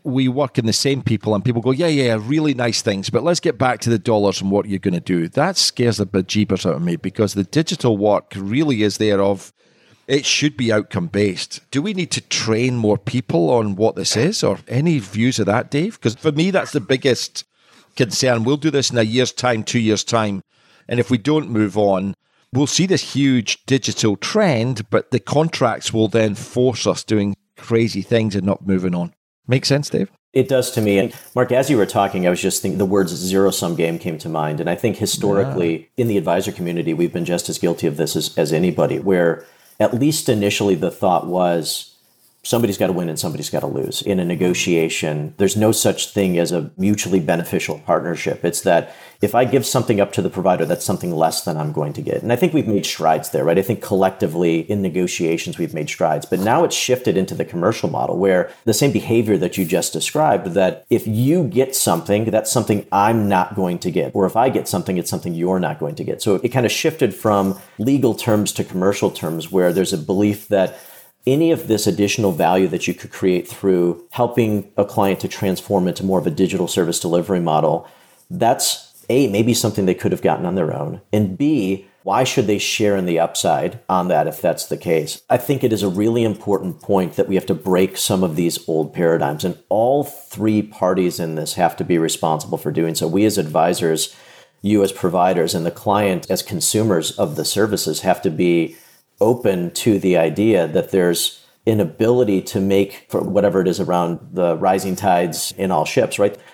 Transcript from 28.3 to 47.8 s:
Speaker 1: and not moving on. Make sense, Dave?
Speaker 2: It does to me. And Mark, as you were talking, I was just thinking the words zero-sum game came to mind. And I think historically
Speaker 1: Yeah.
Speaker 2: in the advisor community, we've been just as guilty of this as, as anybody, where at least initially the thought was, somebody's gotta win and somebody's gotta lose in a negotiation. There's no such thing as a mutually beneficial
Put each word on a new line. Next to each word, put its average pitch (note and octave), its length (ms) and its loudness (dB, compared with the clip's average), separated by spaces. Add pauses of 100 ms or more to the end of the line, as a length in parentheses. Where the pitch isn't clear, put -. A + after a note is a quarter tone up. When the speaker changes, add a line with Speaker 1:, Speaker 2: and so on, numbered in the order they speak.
Speaker 1:
and F#2 100 -2
not G2 200 0
moving F#2 280 0
on. F2 180 -4 (360)
Make B2+ 180 0
sense, C#3 240 0
Dave? - 220 -2 (200)
Speaker 2:
It C3 160 2
does B2+ 240 2
to A#2 100 0
me. G2+ 180 4
And G2 120 0 (240)
Mark, B2 160 2
as C3 180 2
you D3 60 4
were G2+ 120 4
talking, F#2+ 400 0
I - 20 4
was F2+ 100 2
just F#2 220 -2
thinking F#2+ 160 -2
the G2 80 2
words F#2+ 280 2
zero-sum F#2 600 0
game E2 220 0
came D#2+ 220 -6
to D#2+ 100 -10
mind. D#2 320 -2
And D#2+ 80 -4
I F2 60 0
think G#2 220 -2
historically G2 1000 -2
Speaker 1:
Yeah. B2+ 60 0
Speaker 2:
in A#2 40 0
the G#2 100 0
advisor F2+ 340 0
community, E2+ 420 -4
we've E2+ 180 0
been F2+ 140 -4
just - 240 -4
as D#3+ 80 -6
guilty F2 300 0
of D2 100 -4
this D#2 180 -2
as, D#2+ 220 -4
as D#2+ 160 0
anybody, E2+ 460 0
where F2 440 2 (360)
at G#2+ 200 0
least D3 300 0
initially G2+ 460 2
the E2 160 -2
thought F#2 340 0
was, F2 680 -2 (500)
somebody's A2+ 340 0
gotta F#2+ 160 0
win F2 160 -4
and D#2 100 -6
somebody's D2 300 -6
gotta - 180 -4
lose C#2 340 -6
in F#2+ 200 0
a F2 40 -2
negotiation. E2 1120 0
There's G2 220 0
no G#2+ 160 4
such - 400 -2
thing F#2+ 240 0
as E2+ 160 0
a D#2 240 -4
mutually F#2+ 420 0
beneficial E2 640 -2